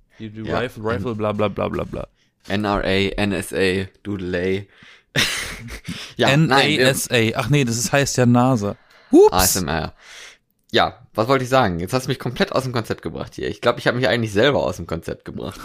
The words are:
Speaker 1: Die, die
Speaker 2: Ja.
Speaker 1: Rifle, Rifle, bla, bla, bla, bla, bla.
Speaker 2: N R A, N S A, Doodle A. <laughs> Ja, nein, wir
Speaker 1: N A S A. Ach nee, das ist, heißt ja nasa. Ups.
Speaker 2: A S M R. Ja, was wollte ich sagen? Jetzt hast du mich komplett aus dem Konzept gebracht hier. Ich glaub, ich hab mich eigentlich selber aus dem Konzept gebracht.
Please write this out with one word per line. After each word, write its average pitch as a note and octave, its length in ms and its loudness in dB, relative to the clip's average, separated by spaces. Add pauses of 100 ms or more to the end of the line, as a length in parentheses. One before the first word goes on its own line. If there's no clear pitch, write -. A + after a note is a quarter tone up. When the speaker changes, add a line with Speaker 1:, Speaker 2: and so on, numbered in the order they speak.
(180)
Speaker 1:
Die, A2 120 -14
die G#2+ 120 -14
Speaker 2:
Ja. G#2+ 160 -4
Speaker 1:
Rifle, A#2 260 -8
Rifle, A2+ 300 -4
bla, G#2+ 180 -2
bla, G#2 160 0
bla, F#2+ 200 -4
bla, E2+ 160 -4
bla. - 220 -10 (420)
Speaker 2:
N G2+ 160 -2
R G2+ 200 0
A, - 20 -2 (340)
N G2+ 120 0
S F2+ 200 -6
A, F#2 340 0 (160)
Doodle F#2 360 -4 (760)
A. C3+ 40 -2
<laughs> - 1000 -8
Ja, B2 200 2
nein, C#3 320 4
wir D3 120 2
Speaker 1:
N C3 60 6
A C3+ 40 4
S B2+ 200 -2
A. A2+ 280 2
Ach A#2+ 120 -4
nee, C#3+ 140 4
das A#2 120 -2
ist, A#2+ 160 -4
heißt C#3 260 2
ja B2+ 80 6
nasa. A#2+ 500 2 (340)
Ups. G4 220 8
Speaker 2:
A F#2 120 2
S - 120 0
M F3+ 120 -2
R. D#2 260 -2 (800)
Ja, F#2+ 280 2 (140)
was A2+ 120 0
wollte C3+ 180 2
ich A#2 60 -6
sagen? G#2+ 300 2
Jetzt F2+ 120 -6
hast C3 140 0
du - 40 -10
mich B2+ 100 -4
komplett E3 320 -4
aus C3 100 0
dem B2+ 100 -6
Konzept - 300 -4
gebracht - 320 -10
hier. - 140 -6
Ich - 120 -10
glaub, B2 180 0
ich C#3+ 100 -2
hab A#2+ 80 0
mich B2 120 0
eigentlich A2 240 0
selber G#2+ 300 2
aus B1+ 140 -2
dem E2+ 100 -12
Konzept - 380 -8
gebracht. - 400 -12